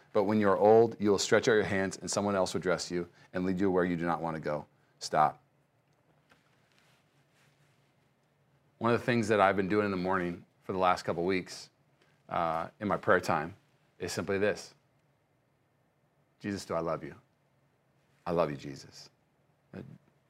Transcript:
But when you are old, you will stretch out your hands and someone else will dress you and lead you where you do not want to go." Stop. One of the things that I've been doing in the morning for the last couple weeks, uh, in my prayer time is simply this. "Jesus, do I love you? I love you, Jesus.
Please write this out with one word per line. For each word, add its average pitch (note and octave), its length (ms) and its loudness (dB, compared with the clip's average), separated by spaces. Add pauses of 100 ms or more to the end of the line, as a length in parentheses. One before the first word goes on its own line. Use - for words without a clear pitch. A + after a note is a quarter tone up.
(140)
But G#2+ 100 2
when G#2+ 160 2
you G#2 80 4
are F#2+ 100 4
old, A2+ 420 6
you G#2 100 2
will G2 80 4
stretch G#2 320 2
out A#2 40 4
your G#2+ 100 4
hands F#2+ 340 -2
and F2+ 120 -10
someone G2+ 260 0
else F#2 180 0
will F#2 80 -4
dress E2+ 300 -2
you F2 160 -4 (260)
and F#2 120 -4
lead F#2 140 -2
you G2 120 2
where F2+ 120 2
you F2+ 140 0
do E2 80 -4
not E2 160 -2
want E2 140 -6
to D#2+ 60 -8
go." D2 240 -6 (340)
Stop. D2+ 420 0 (3250)
One A#2 160 2
of A2+ 60 2
the - 60 -8
things A#2 220 0
that G#2 140 4
I've F#2+ 160 4
been G2 100 -2
doing G#2 180 2
in G2+ 60 -2
the F#2+ 60 -4
morning F2+ 480 -4 (180)
for - 80 -12
the F#2+ 80 -4
last F2+ 240 2
couple E2+ 220 -4
weeks, F#2 440 -4 (600)
uh, E2+ 380 -4 (120)
in G#2+ 80 -4
my F2+ 100 0
prayer F#2+ 220 4
time E2+ 360 -2 (440)
is F2+ 140 -8
simply G2 240 -4
this. G2 360 -2 (1700)
"Jesus, G2+ 240 -6
do F#2 120 -6
I E2+ 40 -2
love D#2+ 240 -4
you? E2+ 120 -14 (1080)
I F2+ 60 -6
love E2+ 200 0
you, C#2+ 40 -6
Jesus. C#2 540 -16 (1200)